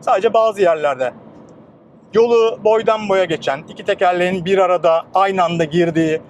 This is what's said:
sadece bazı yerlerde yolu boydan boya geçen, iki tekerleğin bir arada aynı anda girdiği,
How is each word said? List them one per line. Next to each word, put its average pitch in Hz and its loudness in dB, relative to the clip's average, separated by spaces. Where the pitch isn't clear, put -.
sadece 214 0
bazı 220 2
yerlerde 143 0
yolu 233 2
boydan 220 0
boya 190 2
geçen, 151 -4
iki 202 -16
tekerleğin 180 0
bir 190 0
arada 175 2
aynı 190 0
anda 170 -2
girdiği, 160 -2